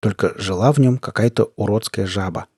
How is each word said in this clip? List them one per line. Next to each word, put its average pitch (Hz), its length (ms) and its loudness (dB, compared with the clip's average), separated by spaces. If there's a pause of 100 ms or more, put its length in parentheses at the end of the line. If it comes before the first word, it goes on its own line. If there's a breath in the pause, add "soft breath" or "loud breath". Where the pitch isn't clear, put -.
Только - 360 0
жила 95 360 0
в 147 60 2
нём 127 180 4
какая-то 117 580 0
уродская 104 500 -2
жаба 92 420 -6 (100)